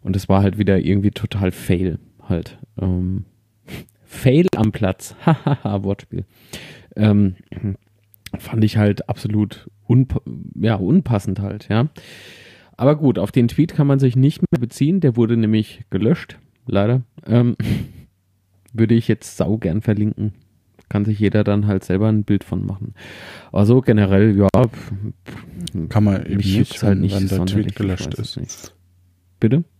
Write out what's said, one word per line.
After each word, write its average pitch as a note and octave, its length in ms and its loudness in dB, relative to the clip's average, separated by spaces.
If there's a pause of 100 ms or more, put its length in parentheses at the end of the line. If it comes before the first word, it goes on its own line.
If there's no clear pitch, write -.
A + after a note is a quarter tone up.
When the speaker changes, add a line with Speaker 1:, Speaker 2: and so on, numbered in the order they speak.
Speaker 1:
Und F#2+ 140 -4
es - 140 -4
war G2 120 4
halt G2 160 2
wieder G2 220 2
irgendwie G2 320 2
total G2 400 -4
fail F2+ 480 -2 (240)
halt. - 340 -4 (220)
Ähm, F#2 460 -4 (800)
fail D3+ 500 2
am A2 160 2
Platz. - 480 -4
<laughs> - 60 -10
Hahaha, G#2 580 0
Wortspiel. G2 420 -6 (720)
Ähm, G2+ 400 4 (1000)
fand - 280 -2
ich G#2+ 140 2
halt G#2 300 0
absolut G#2 640 -4 (160)
unpa-, B2+ 380 2 (320)
ja, G#2+ 180 0
unpassend G2+ 680 0
halt, G2 280 -8
ja. A#2 200 2 (880)
Aber C#3+ 200 2
gut, C#3 240 0
auf G2 120 -2
den A#2+ 180 2
Tweet - 260 -2
kann D3 100 2
man C#3 140 2
sich B2+ 160 2
nicht C3 340 2
mehr E3 100 -2
beziehen. C#3+ 400 -2
Der C3 160 2
wurde A#2 220 2
nämlich A2 540 0
gelöscht, G#2+ 480 -2 (260)
leider. A#2 380 0 (240)
Ähm, A#2+ 280 2 (600)
<laughs> - 580 -20
würde A2+ 220 4
ich A2+ 120 2
jetzt - 300 -4
saugern G2+ 440 -2
verlinken. G#2+ 520 -2 (540)
Kann G#2 180 -2
sich G#2 140 -2
jeder G#2+ 240 2
dann G#2 240 0
halt G2 160 0
selber G2+ 240 0
ein G#2+ 160 2
Bild G2+ 200 0
von F#2+ 220 -6
machen. G2 300 -10 (560)
Aber G2+ 160 4
so B2 140 6
generell, G#2 540 4
ja, G2 140 4 (180)
pf, - 240 -12 (960)
Speaker 2:
Kann G#2 160 2
man G2 220 0
eben G2+ 120 -4
Speaker 1:
mich G2+ 100 0
Speaker 2:
nicht, F#2+ 100 2
Speaker 1:
juckt's - 240 -2
halt G2+ 140 4
Speaker 2:
wenn, F#2 60 0
Speaker 1:
nicht G2 140 0
Speaker 2:
wenn G2 120 0
der F#2+ 100 -2
Speaker 1:
sonderlich, F#2+ 300 0
Speaker 2:
Tweet G2 40 -6
Speaker 1:
ich - 60 -12
Speaker 2:
gelöscht F#2+ 400 -4
Speaker 1:
weiß - 20 -10
es A2 100 -8
Speaker 2:
ist. - 80 -12
Speaker 1:
nicht. - 380 -14 (640)
Bitte? B2+ 240 2 (160)